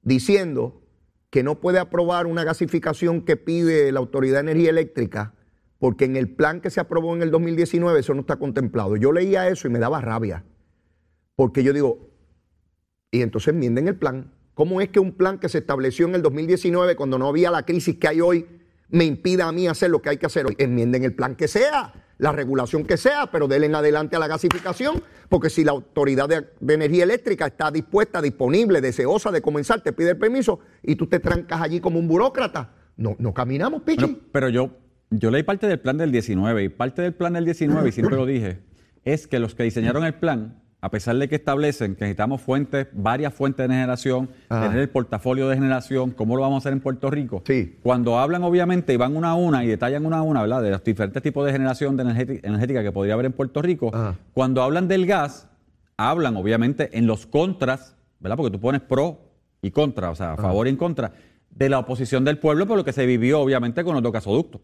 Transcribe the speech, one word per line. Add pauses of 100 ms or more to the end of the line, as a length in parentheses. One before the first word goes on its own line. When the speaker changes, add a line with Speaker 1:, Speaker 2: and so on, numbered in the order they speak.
Speaker 1:
Diciendo (480)
que
no
puede
aprobar
una
gasificación
que
pide
la
Autoridad
de
Energía
Eléctrica, (440)
porque
en
el
plan
que
se
aprobó
en
el
dos
mil
diecinueve
eso
no
está
contemplado.
Yo
leía
eso
y
me
daba
rabia, (960)
porque
yo
digo, (1000)
y
entonces
enmienden
el
plan. (220)
¿Cómo
es
que
un
plan
que
se
estableció
en
el
dos
mil
diecinueve,
cuando
no
había
la
crisis
que
hay
hoy, (420)
me
impida
a
mí
hacer
lo
que
hay
que
hacer
hoy?
Enmienden
el
plan
que
sea, (260)
la
regulación
que
sea,
pero
denle
en
adelante
a
la
gasificación, (280)
porque
si
la
Autoridad
de, (160)
de
Energía
Eléctrica
está
dispuesta,
disponible,
deseosa
de
comenzar,
te
pide
el
permiso (220)
y
tú
te
trancas
allí
como
un
burócrata. (240)
No,
no
caminamos,
Pichi.
Speaker 2:
Bueno, (140)
pero
yo, (380)
yo
leí
parte
del
plan
del
diecinueve
y
parte
del
plan
del
diecinueve,
y
siempre
lo
dije, (480)
es
que
los
que
diseñaron
el
plan, (240)
a
pesar
de
que
establecen
que
necesitamos
fuentes,
varias
fuentes
de
generación, (180)
Speaker 1:
Ajá.
Speaker 2:
tener
el
portafolio
de
generación,
¿cómo
lo
vamos
a
hacer
en
Puerto
Rico?
Speaker 1:
Sí.
Speaker 2:
Cuando
hablan,
obviamente,
y
van
una
a
una
y
detallan
una
a
una,
¿verdad?,
de
los
diferentes
tipos
de
generación
de
energéti-,
energética
que
podría
haber
en
Puerto
Rico,
Speaker 1:
Ajá. (160)
Speaker 2:
cuando
hablan
del
gas, (500)
hablan,
obviamente,
en
los
contras, (240)
¿verdad?
Porque
tú
pones
pro (400)
y
contra,
o
sea,
a
Speaker 1:
Ajá.
Speaker 2:
favor
y
en
contra, (380)
de
la
oposición
del
pueblo
por
lo
que
se
vivió,
obviamente,
con
los
dos
gasoductos.